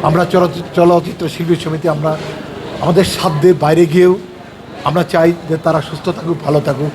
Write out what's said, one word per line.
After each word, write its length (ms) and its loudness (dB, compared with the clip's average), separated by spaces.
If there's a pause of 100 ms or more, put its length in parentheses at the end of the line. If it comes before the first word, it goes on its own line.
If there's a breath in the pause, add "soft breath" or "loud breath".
আমরা 220 2
চলচ্চিত্র, 600 2
চলচ্চিত্র 440 2
শিল্পী 260 -2
সমিতি, 340 -4
আমরা 280 -2 (640)
আমাদের 220 4
সাধ্যের 560 2
বাইরে 260 4
গিয়েও 300 4 (680)
আমরা 200 0
চাই 300 2 (160)
যে 140 0
তারা 180 0
সুস্থ 240 -10
থাকুক, 400 -4
ভালো 140 0
থাকুক 360 -4